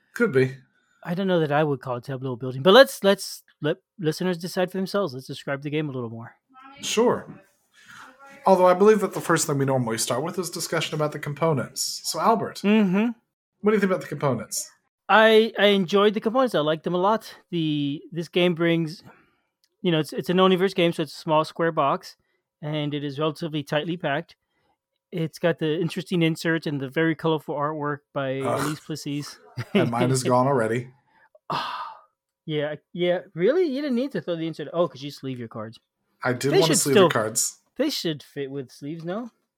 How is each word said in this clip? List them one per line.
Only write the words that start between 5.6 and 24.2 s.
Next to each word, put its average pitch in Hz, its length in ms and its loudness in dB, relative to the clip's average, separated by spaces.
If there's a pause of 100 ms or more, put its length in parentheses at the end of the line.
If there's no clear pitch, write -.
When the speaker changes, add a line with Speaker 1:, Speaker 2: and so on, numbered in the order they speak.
Speaker 2:
the 151 60 -6
game 151 200 -2
a - 20 -10
little 123 180 -6
more. 117 260 -14 (460)
Speaker 1:
Sure. 208 460 0 (1200)
Although 185 220 6
I 180 60 8
believe 202 280 6
that 190 120 -4
the 160 80 -6
first 160 260 2
thing 147 100 0
we 139 80 2
normally 127 320 0
start 123 260 -2
with 185 160 -6
is 170 100 -4
discussion 165 460 -4
about 151 160 -2
the 151 80 -10
components. 147 840 -2
So, - 140 -6
Albert, 180 440 0
Speaker 2:
Mm-hmm. 208 440 4 (540)
Speaker 1:
what 208 100 2
do 220 40 4
you 208 40 4
think 190 120 2
about 170 100 -2
the - 60 -14
components? 135 600 -4 (400)
Speaker 2:
I, 220 480 6
I 202 100 4
enjoyed 196 460 4
the 208 60 -2
components. 233 360 0
I 165 40 2
liked 151 240 0
them 175 100 -4
a 180 60 0
lot. 208 340 0 (160)
The, 151 520 -2 (100)
this 165 160 -6
game 180 280 2
brings, 165 480 0 (800)
you 180 100 2
know, 156 80 4
it's, 151 140 -2
it's 208 160 -6
an 180 80 2
Universe 190 360 4
game, 170 200 2
so 165 100 -4
it's 139 100 -8
a - 60 -16
small 156 260 2
square 165 260 -2
box, 160 460 -2 (440)
and 147 320 -4
it 143 100 -6
is 139 160 -8
relatively 156 440 -4
tightly 156 340 -4
packed. 156 380 -6 (760)